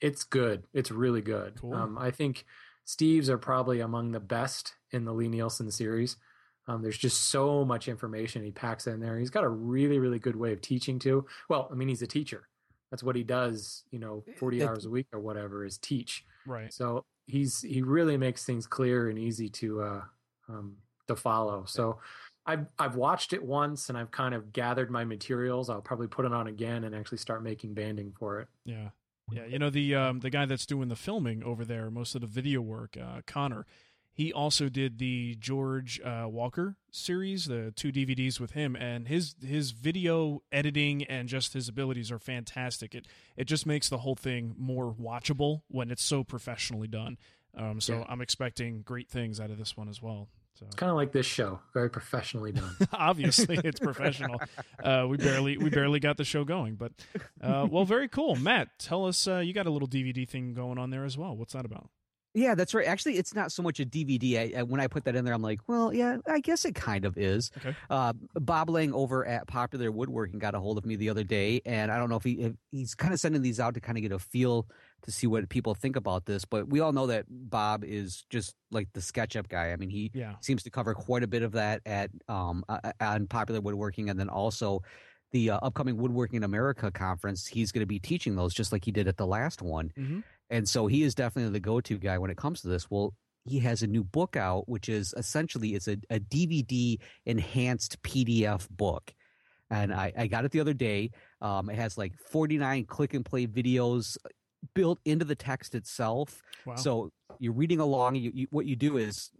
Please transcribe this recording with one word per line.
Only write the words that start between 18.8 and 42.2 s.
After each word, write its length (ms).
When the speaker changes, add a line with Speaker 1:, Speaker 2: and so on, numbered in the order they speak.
Speaker 1:
and 100
easy 300
to, 320
uh, 220
um, 280
to 100
follow. 480
So 360
I've, 220
I've 180
watched 360
it 100
once, 460
and 80
I've 140
kind 240
of 180
gathered 380
my 160
materials. 640
I'll 100
probably 280
put 180
it 80
on 140
again 360
and 100
actually 240
start 240
making 300
banding 400
for 280
it. 80
Speaker 2:
Yeah. 260
Yeah, 140
you 140
know, 100
the, 260
um, 260
the 100
guy 160
that's 180
doing 240
the 80
filming 460
over 200
there, 280
most 240
of 80
the 40
video 360
work, 340
uh, 300
Connor, 400
he 180
also 360
did 300
the 400
George, 600
uh, 280
Walker 480
series, 540
the 320
two 160
D 120
V 100
Ds 260
with 120
him, 220
and 320
his, 340
his 320
video 800
editing 540
and 240
just 240
his 160
abilities 420
are 80
fantastic. 760